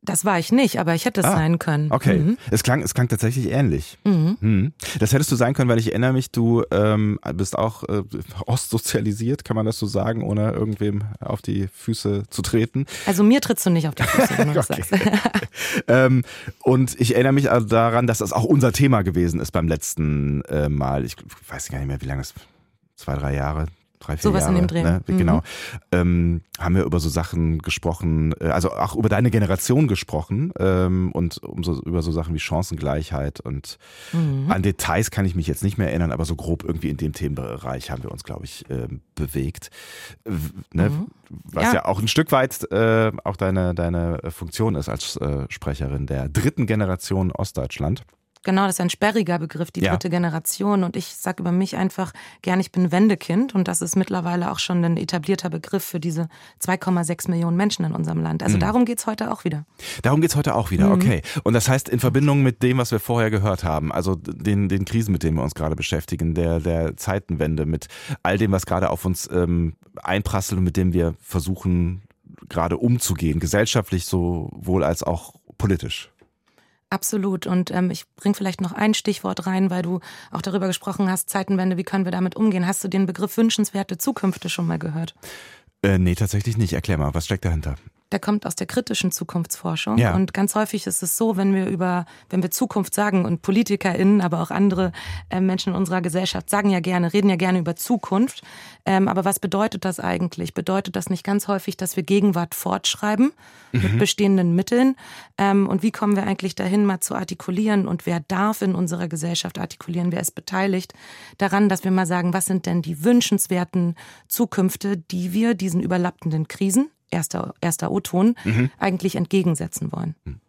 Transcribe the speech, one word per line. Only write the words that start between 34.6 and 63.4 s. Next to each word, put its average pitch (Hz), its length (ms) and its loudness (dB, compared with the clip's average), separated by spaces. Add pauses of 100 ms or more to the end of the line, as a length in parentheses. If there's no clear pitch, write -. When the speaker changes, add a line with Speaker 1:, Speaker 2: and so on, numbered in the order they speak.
Speaker 2:
Details 98 480 0
kann 101 140 -2
ich 87 100 0
mich 82 120 0
jetzt 80 160 -2
nicht 101 160 -2
mehr 95 100 0
erinnern, 80 240 0
aber 67 120 -2
so 80 120 -4
grob 80 280 -4
irgendwie 80 260 -4
in 73 60 -4
dem 76 160 -4
Themenbereich 64 800 -8
haben 64 120 -8
wir - 80 -10
uns, - 140 -14
glaub - 200 -12
ich, - 260 -16
ähm, 62 300 -8 (140)
bewegt. 69 560 -6 (540)
W-, 80 260 -4 (220)
ne? 85 180 2
Speaker 1:
Mhm. 156 160 -4 (380)
Speaker 2:
Was - 200 -2
Speaker 1:
Ja. 240 100 4
Speaker 2:
ja - 120 0
auch 95 140 0
ein 110 80 0
Stück 156 240 2
weit, 131 400 2
äh, 110 380 4 (140)
auch 92 120 -2
deine, 92 380 0
deine 85 440 0 (120)
Funktion 101 440 -2
ist 71 160 -4
als, - 260 -6
äh, 69 320 -2
Sprecherin 69 580 -4
der 67 220 -4
dritten 117 380 0
Generation 95 680 0
Ostdeutschland. - 720 -4 (420)
Speaker 1:
Genau, 196 220 2
das 185 80 0
ist - 60 -6
ein 175 100 0
sperriger 202 480 0
Begriff, 160 320 -6
die 175 120 -4
Speaker 2:
Ja. 185 100 2
Speaker 1:
dritte 180 180 -2
Generation. 175 720 0
Und 175 140 -2
ich - 200 -8
sag 185 220 -6
über 175 140 -2
mich 185 240 0
einfach 190 360 -2 (300)
gern, 185 160 2
ich 190 140 -2
bin 180 180 2
Wendekind. 202 640 2
Und 185 140 2
das 175 140 -2
ist 170 120 -4
mittlerweile 180 560 0
auch 165 80 -6
schon 175 260 0
ein 170 120 2
etablierter 175 520 -2
Begriff 165 360 -4
für - 160 -8
diese 165 280 -2 (300)
zwei 185 180 0
Komma 180 280 0
sechs 165 240 -4
Millionen 170 280 0
Menschen 196 280 0
in 156 80 -2
unserem 160 280 -2
Land. 160 220 -2
Also 104 140 2
Speaker 2:
Mhm. 92 40 4
Speaker 1:
darum 233 240 4
geht's 233 220 -4
heute 220 240 -4
auch - 140 -6
wieder. 151 200 -4 (380)
Speaker 2:
Darum 143 180 4
geht's 165 140 4
heute 147 220 2
auch 101 160 0
wieder, 190 140 4
Speaker 1:
Mhm. 202 60 6
Speaker 2:
okay. 180 300 4 (220)
Und 110 100 2
das 117 140 4
heißt, 131 200 2
in 120 120 0
Verbindung 139 420 4
mit 127 220 2
dem, 127 140 4
was 120 120 0
wir 113 80 2
vorher 117 320 2
gehört 101 320 2